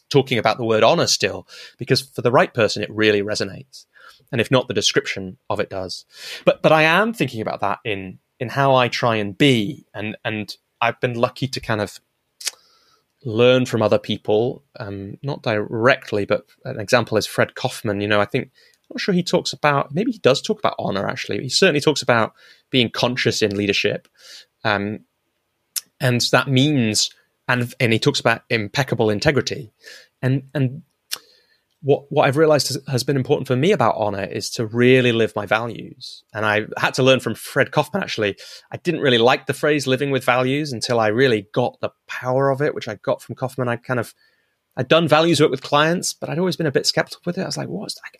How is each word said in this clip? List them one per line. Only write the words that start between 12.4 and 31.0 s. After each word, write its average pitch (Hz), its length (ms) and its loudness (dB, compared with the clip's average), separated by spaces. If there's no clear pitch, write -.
learn 123 420 4
from 117 160 0
other 107 160 4
people, 107 680 -2
um, 98 440 -12
not 143 180 -6
directly, 110 840 0
but - 200 -2
an 123 160 -10
example 110 380 2
is 98 80 0
Fred - 300 -2
Kaufman. 104 460 -4
You 101 60 -2
know, 104 140 2
I 101 40 2
think, - 200 -4
I'm - 500 -20
not 254 60 -8
sure 202 120 -2
he 175 100 2
talks - 300 -2
about, 139 400 0
maybe 226 180 -2
he - 80 -8
does 135 220 4
talk - 180 -4
about - 180 -2
honor, 101 300 -4
actually. 104 340 -6
He 131 80 -8
certainly 151 320 4
talks 147 200 0
about 117 320 2
being 120 200 2
conscious 123 520 0
in 101 160 0
leadership. 101 500 -2
Um, 104 380 -2
and 123 220 2
that 127 160 2
means, 131 640 2
and, 123 320 -2
and 113 140 2
he 110 60 2
talks - 200 0
about 117 300 0
impeccable 117 600 0
integrity. 113 600 -2
And, 135 220 0
and 139 300 -2